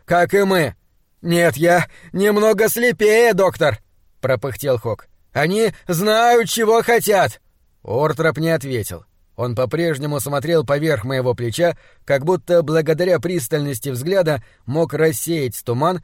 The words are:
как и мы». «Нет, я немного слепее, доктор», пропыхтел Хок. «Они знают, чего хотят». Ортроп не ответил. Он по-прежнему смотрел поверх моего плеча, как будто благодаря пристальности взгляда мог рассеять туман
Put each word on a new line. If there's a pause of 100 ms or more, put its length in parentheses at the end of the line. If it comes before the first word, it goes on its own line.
как
и
мы». (480)
«Нет,
я (260)
немного
слепее,
доктор», (420)
пропыхтел
Хок. (260)
«Они (140)
знают,
чего
хотят». (440)
Ортроп
не
ответил. (320)
Он
по-прежнему
смотрел
поверх
моего
плеча, (280)
как
будто
благодаря
пристальности
взгляда (220)
мог
рассеять
туман